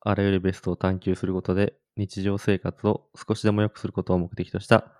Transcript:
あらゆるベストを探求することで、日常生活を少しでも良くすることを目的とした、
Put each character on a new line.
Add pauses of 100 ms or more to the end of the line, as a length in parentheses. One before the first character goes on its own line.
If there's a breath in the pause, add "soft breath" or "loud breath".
あ
ら
ゆ
る
ベ
ス
ト
を
探
求
す
る
こ
と
で、 (200)
日
常
生
活
を
少
し
で
も
良
く
す
る
こ
と
を
目
的
と
し
た、